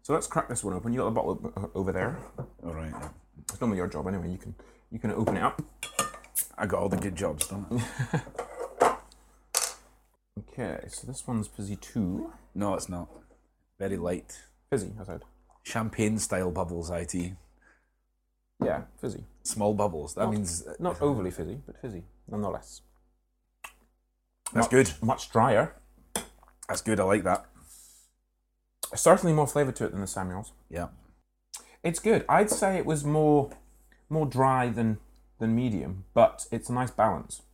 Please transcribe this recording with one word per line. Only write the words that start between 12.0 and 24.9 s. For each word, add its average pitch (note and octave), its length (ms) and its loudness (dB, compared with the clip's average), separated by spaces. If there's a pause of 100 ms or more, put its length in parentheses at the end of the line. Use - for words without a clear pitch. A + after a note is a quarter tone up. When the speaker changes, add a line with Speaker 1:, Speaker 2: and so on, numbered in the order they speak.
Speaker 2:
No, G2+ 180 0
it's - 160 -6
not. F2 200 -8 (680)
Very G2 200 -2
light. F2 420 -4 (300)
Speaker 1:
Fizzy, G2+ 300 -2
I F#2 40 -12
said. F2+ 200 -12 (400)
Speaker 2:
Champagne A2 560 0
style F#2 320 0
bubbles, E2+ 400 -4
I F2 120 -4
T. F2 300 -4 (1300)
Speaker 1:
Yeah, D2 200 0 (160)
fizzy. - 260 -8 (180)
Speaker 2:
Small G#2+ 300 0
bubbles. E2+ 420 -2
That G#2 100 0
Speaker 1:
Not, A2+ 80 0
Speaker 2:
means F2 300 -2 (160)
Speaker 1:
not F3 220 -2
overly A2+ 300 0
fizzy, F2 340 -8
but - 160 -18
fizzy F#2+ 220 -10 (260)
nonetheless. G2+ 520 -6 (1700)
Speaker 2:
That's A#2 120 4
Speaker 1:
Much, - 60 -6
Speaker 2:
good. B2+ 200 6 (100)